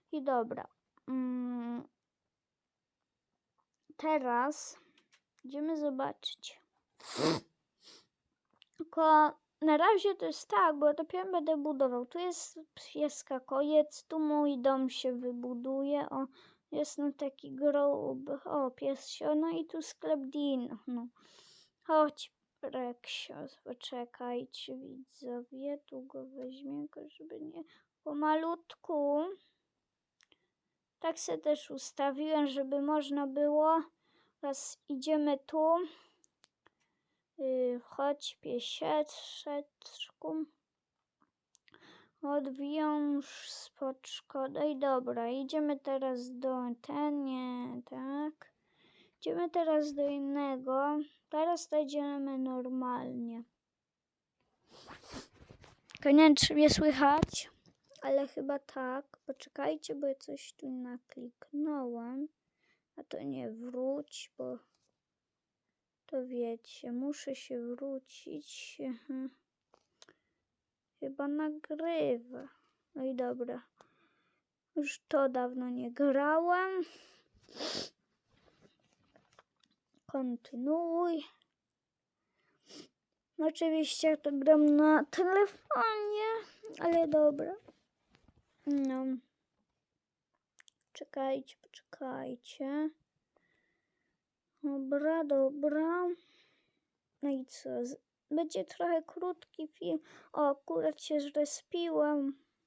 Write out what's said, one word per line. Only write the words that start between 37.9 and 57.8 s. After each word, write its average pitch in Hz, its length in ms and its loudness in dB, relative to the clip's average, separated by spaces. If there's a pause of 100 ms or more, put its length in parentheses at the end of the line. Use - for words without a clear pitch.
piesieczku. - 2000 -4 (1800)
Odwiąż 285 1300 -2
spoczko. - 960 -8
No 277 160 -4
i 302 140 2
dobra, 254 520 0
idziemy 277 500 0
teraz 254 600 -4
do 262 160 -2 (260)
ten, 285 420 -2
nie, 254 640 -6
tak. 277 680 -6 (680)
Idziemy 339 300 -2
teraz 311 440 2
do 285 140 0
innego. 277 920 -2 (320)
Teraz 330 380 0
to 302 120 2
idziemy 285 580 -2
normalnie. 254 1080 -4 (2500)
Tylko - 160 0
nie 294 140 12
wiem, 302 120 12
czy - 180 4
mnie 294 160 8
słychać, 294 800 4 (500)